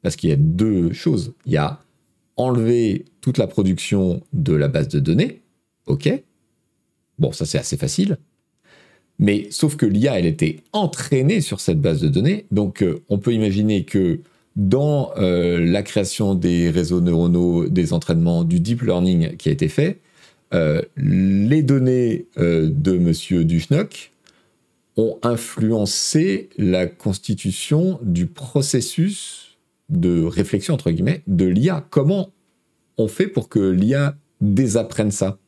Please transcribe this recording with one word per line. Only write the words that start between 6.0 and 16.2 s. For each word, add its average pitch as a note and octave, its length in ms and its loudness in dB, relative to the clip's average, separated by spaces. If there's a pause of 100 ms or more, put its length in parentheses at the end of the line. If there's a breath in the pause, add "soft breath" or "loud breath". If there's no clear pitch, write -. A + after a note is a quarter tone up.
Bon, - 100 2
ça, - 160 -6
c'est - 120 -2
assez - 180 -6
facile. F3+ 420 -2 (1000 soft breath)
Mais G2+ 300 2
sauf D3 260 0
que A#2+ 100 0
l'I G#2 220 2
A, A#2+ 100 0
elle E2+ 80 2
était D#2 300 0 (160)
entraînée E3 680 0
sur G2+ 180 -6
cette F2+ 200 0
base E2 200 0
de D#2+ 80 2
données, B2 420 0
donc, G2+ 320 0
euh, E2+ 260 -2
on G2+ 100 0
peut A#2 160 0
imaginer G#2 500 0
que F2+ 340 0 (380 loud breath)
dans, C3+ 600 0
euh, F2 480 2
la F#2+ 200 2
création G2 500 -2